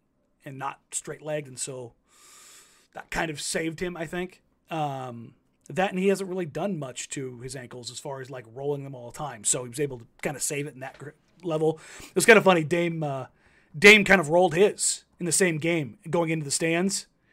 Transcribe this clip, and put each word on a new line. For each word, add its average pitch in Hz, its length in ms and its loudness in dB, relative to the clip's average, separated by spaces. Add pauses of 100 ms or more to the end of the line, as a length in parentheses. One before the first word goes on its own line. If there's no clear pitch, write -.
(440)
and 139 140 -14
not 139 200 -8 (140)
straight-legged, 151 560 -8
and 127 100 -16
so 127 360 -10 (1000)
that - 160 -14
kind 170 200 0
of 147 100 -10
saved 165 400 -4
him, 180 160 -4
I 160 100 -6
think. 180 360 -8 (280)
Um, 131 640 -6 (340)
that, 185 220 0
and 185 80 -4
he 190 100 2
hasn't 190 220 0
really 180 160 -4
done 165 320 -4
much 131 320 -10
to 127 300 -8
his 131 160 -12
ankles 123 340 -14
as 120 80 -14
far 135 220 -10
as, 127 100 -14
like, 127 140 -12 (100)
rolling 139 300 -4
them 139 100 -12
all 120 160 -14
the - 80 -14
time, 131 240 -8
so 127 220 0
he 123 60 -10
was 120 100 -8
able 135 180 -2
to 113 80 -20 (160)
kinda 147 160 -4
save 143 300 -4
it 131 60 -14
in 127 60 -18
that 131 180 -14
gr-, 143 120 -14 (320)
level. 160 380 0 (200)
It - 140 -20
was 185 120 2
kinda 214 160 10
funny. 180 200 6
Dame, 170 400 0
uh, 135 240 -6 (500)
Dame 202 280 10
kind 190 160 6
of 147 80 -2
rolled 170 260 4
his - 480 2 (160)
in 180 80 -4
the 160 60 0
same 170 260 2
game 156 400 -2 (100)
going 165 220 0
into 160 140 -2
the 139 80 -8
stands. 170 540 0 (260)